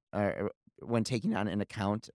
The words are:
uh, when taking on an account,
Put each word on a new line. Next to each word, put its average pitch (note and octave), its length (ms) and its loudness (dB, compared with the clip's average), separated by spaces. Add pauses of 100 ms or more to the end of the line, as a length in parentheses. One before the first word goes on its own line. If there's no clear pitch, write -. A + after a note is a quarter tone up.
(140)
uh, G2+ 360 0 (320)
when A2+ 220 2
taking B2+ 320 0
on G#2 120 0
an G2+ 140 0
account, G#2 540 -2